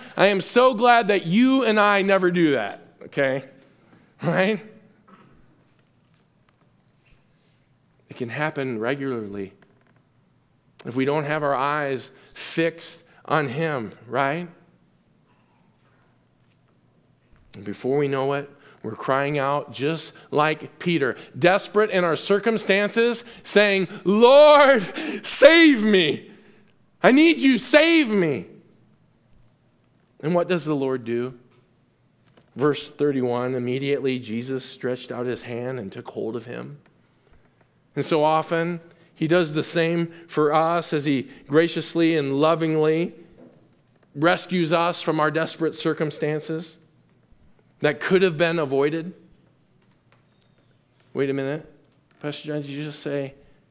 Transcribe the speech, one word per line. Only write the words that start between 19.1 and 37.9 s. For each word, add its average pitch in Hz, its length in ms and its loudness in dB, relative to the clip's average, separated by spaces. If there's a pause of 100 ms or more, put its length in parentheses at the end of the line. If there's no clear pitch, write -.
out 139 340 -4
just 143 400 -6 (180)
like 151 480 -2
Peter, 143 380 -2 (220)
desperate 202 500 2
in 185 160 0
our 160 120 0
circumstances, 208 1080 0 (180)
saying, 196 460 2 (160)
"Lord, 269 800 8 (380)
save 302 600 6
me. 190 480 0 (720)
I 190 80 8
need 311 280 6
you, 262 180 4
save 302 540 4
me." 156 360 0 (1700)
And 160 140 -2
what 175 140 0
does 165 180 -2
the 151 100 -2
Lord 131 300 -4
do? 120 260 -4 (1200)
Verse 139 340 -2
thirty-one, 127 640 -2
"Immediately 131 640 -4
Jesus 123 480 -8
stretched 123 440 -8
out 123 140 -8
his 120 180 -6
hand 123 360 -8
and 98 120 -10
took 120 200 -16
hold 110 260 -8
of 113 80 -12
him." 120 320 -14 (1200)